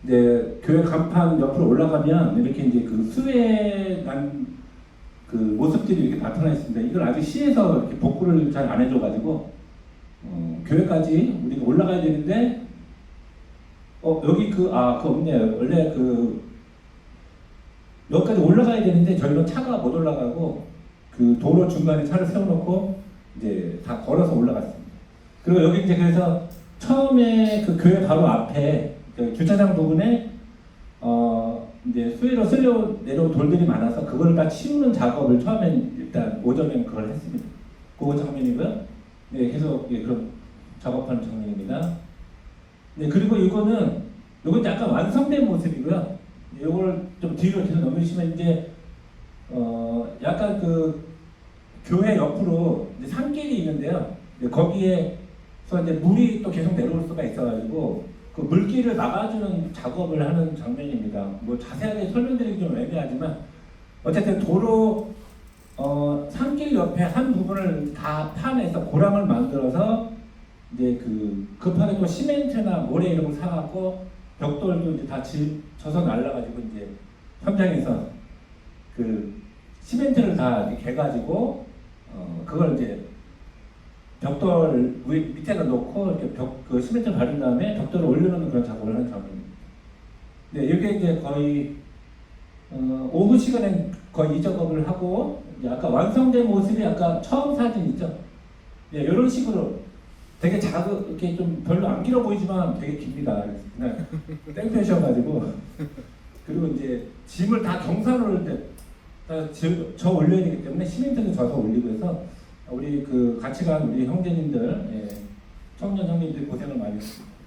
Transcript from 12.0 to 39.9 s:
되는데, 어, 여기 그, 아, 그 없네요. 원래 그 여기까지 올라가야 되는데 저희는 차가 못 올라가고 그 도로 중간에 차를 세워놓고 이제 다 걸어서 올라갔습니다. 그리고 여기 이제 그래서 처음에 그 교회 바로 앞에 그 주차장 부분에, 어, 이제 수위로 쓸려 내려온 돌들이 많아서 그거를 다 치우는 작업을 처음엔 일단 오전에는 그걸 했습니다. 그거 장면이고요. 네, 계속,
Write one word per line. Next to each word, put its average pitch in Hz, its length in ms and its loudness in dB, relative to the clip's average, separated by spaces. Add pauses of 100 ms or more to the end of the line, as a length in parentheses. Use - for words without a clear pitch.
되는데, 165 580 0 (1400)
어, 160 240 0
여기 202 240 4
그, 185 240 2
아, 123 260 2
그 - 80 -2
없네요. 127 480 2
원래 156 380 2
그 120 480 0 (1700)
여기까지 202 320 4
올라가야 226 420 6
되는데 175 320 6
저희는 147 300 2
차가 247 320 -2
못 131 160 -2
올라가고 151 720 -2 (500)
그 120 240 6
도로 175 260 6
중간에 151 380 2
차를 180 220 2
세워놓고 190 760 0 (380)
이제 90 480 -4
다 - 140 -6
걸어서 - 340 2
올라갔습니다. - 480 0 (640)
그리고 175 200 6
여기 180 200 4
이제 175 120 4
그래서 170 500 4 (320)
처음에 233 840 6
그 170 140 2
교회 190 280 6
바로 160 200 6
앞에 - 720 0 (200)
그 - 160 -2
주차장 196 420 4
부분에, 165 560 2 (680)
어, 117 720 0 (140)
이제 233 300 -2
수위로 247 280 2
쓸려 240 500 4 (100)
내려온 156 280 0
돌들이 156 340 4
많아서 - 400 0
그거를 165 300 4
다 156 120 2
치우는 285 440 0
작업을 127 480 2
처음엔 - 580 0
일단 110 460 -4
오전에는 127 420 0
그걸 110 220 -6
했습니다. - 360 -8 (540)
그거 147 180 0
장면이고요. 139 680 -2 (480)
네, 127 200 -2
계속, 143 400 -2